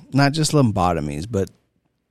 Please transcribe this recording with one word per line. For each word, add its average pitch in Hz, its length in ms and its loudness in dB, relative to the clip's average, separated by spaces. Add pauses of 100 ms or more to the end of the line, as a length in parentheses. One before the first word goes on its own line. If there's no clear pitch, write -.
(120)
Not 139 200 2
just 156 200 -2
lobotomies, 90 760 0
but 98 200 -4 (600)